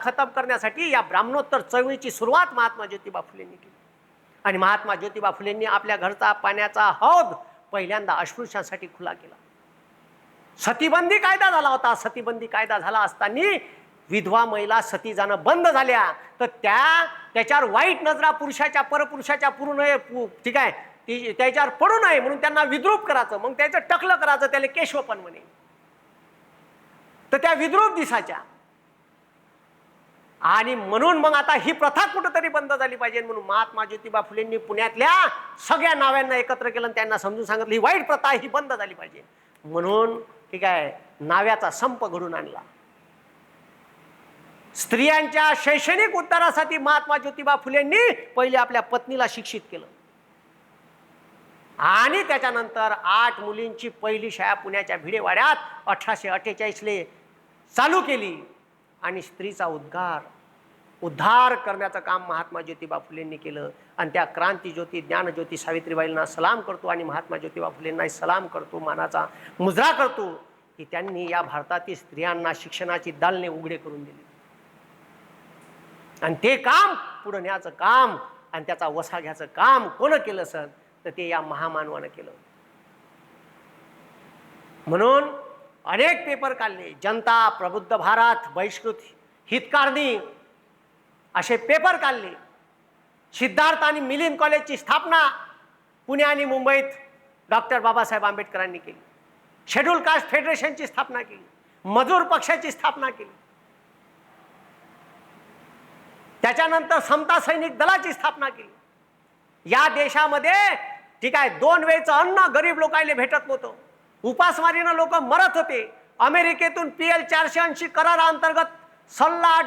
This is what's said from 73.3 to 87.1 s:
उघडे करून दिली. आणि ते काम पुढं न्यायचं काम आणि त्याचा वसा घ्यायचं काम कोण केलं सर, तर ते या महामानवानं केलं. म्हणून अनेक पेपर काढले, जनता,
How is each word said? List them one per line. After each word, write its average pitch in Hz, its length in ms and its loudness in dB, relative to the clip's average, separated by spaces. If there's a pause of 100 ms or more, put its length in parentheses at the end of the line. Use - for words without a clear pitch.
उघडे 160 300 -10
करून 147 260 -16
दिली. 143 200 -20 (2000)
आणि 160 220 -2
ते 254 140 4
काम 349 360 4
पुढं - 480 -10
न्यायचं 185 280 -8
काम 214 480 2 (340)
आणि 160 160 -10
त्याचा 175 200 -4
वसा 165 320 -6
घ्यायचं 156 260 -12
काम 226 420 2
कोण 277 260 0
केलं 196 300 -4
सर, 151 220 -10 (400)
तर 170 40 -8
ते 175 180 -10
या 165 140 -2
महामानवानं 151 640 -8
केलं. - 240 -20 (2500)
म्हणून 247 420 4 (560)
अनेक 320 400 0
पेपर 269 280 -6
काढले, 190 380 -8 (120)
जनता, 226 460 2